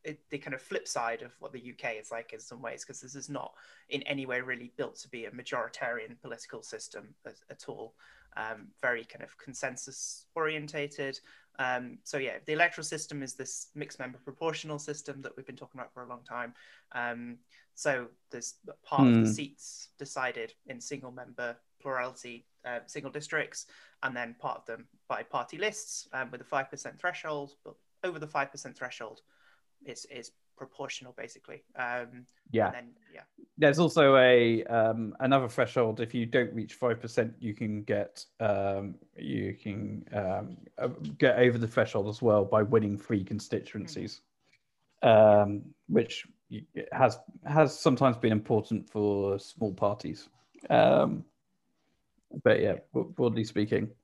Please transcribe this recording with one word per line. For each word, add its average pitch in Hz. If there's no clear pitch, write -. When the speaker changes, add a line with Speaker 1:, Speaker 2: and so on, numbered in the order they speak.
Speaker 1:
it, 151
the 143
kind 143
of 131
flip -
side 117
of 123
what -
the 123
U 123
K 117
is 110
like 113
in 110
some 120
ways, 117
'cause -
this 131
is 135
not 135
in 139
any 139
way 123
really 123
built 131
to -
be 117
a 104
majoritarian 120
political 120
system 107
at, 107
at -
all. 113
Um, 107
very 120
kind -
of -
consensus -
orientated. 151
Um, 123
so -
yeah, 127
the 151
electoral 170
system 147
is 127
this -
mixed 147
member 127
proportional 151
system 143
that -
we've 135
been 147
talking 131
about 120
for 123
a 120
long 120
time. 120
Um, 120
so 127
there's -
part 139
of 120
the 113
Speaker 2:
Hmm. 110
Speaker 1:
seats -
decided 123
in 123
single 127
member 123
plurality, 123
uh, 120
single 139
districts, -
and 127
then 117
part -
of -
them 117
by 113
party 135
lists, -
um, 131
with 123
a -
five 135
percent 135
threshold, 151
but -
over 170
the 151
five 143
percent 131
threshold, 123
it's, -
it's 123
proportional, 131
basically. -
Um, 123
Speaker 2:
Yeah. 110
Speaker 1:
and 95
then, 120
yeah. -
Speaker 2:
There's 147
also 143
a, 120
um, 113
another 131
threshold. 113
If 113
you 117
don't 120
reach 110
five 117
percent, 117
you 107
can 107
get, 104
um, 98
you 104
can, 104
um, 98
uh, 127
get 123
over 123
the 113
threshold 107
as 104
well 104
by 107
winning 104
three 101
constituencies, 104
Speaker 1:
Mm-hmm. 107
Speaker 2:
um, 104
which 113
y-, -
has, 123
has 147
sometimes 131
been 135
important 107
for 101
small 104
parties. -
Um, 123
but 110
yeah, 101
Speaker 1:
Yeah. -
Speaker 2:
b-, 131
broadly 117
speaking 104